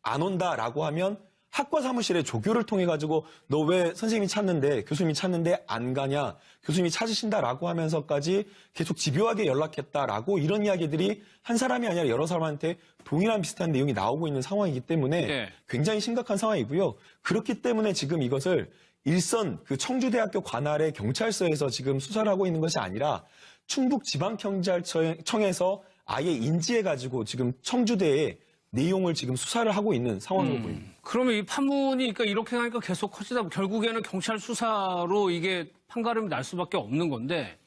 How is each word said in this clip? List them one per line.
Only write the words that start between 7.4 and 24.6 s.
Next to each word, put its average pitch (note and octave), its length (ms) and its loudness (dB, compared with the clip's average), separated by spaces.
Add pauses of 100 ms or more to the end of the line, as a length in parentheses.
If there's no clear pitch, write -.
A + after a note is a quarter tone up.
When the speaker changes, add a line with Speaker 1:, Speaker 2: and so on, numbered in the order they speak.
Speaker 1:
하면서까지 D#3+ 800 0 (260)
계속 D#3+ 220 -2
집요하게 G3+ 500 2
연락했다라고 C#3+ 920 0
이런 G3+ 280 2
이야기들이 F#3 560 0 (200)
한 A#3 140 0
사람이 B3 300 2
아니라 E3+ 220 2
여러 B2+ 180 2
사람한테 D#3+ 500 -2 (280)
동일한 G#3 360 2
비슷한 E3+ 300 -2
내용이 C#3 220 2
나오고 A#2 340 0
있는 D3 160 -2
상황이기 F#3 380 0
때문에 D#3+ 460 0
Speaker 2:
네. A#2+ 220 -2 (200)
Speaker 1:
굉장히 G3+ 320 0
심각한 A#3 360 -2
상황이고요. E3+ 600 0 (260)
그렇기 A3 400 -2
때문에 A3 300 2
지금 D#3 280 -2
이것을 C3+ 480 0 (360)
일선 E3+ 600 0
그 C#3 120 -4
청주대학교 A3+ 640 0
관할의 D3+ 520 0
경찰서에서 D3+ 800 0
지금 C3+ 300 -2
수사를 G#3+ 280 0
하고 G3 180 2
있는 D#3+ 140 0
것이 D#3 200 0
아니라 G#2 420 -2 (440)
충북지방경찰청에서 F#3+ 2250 0 (240)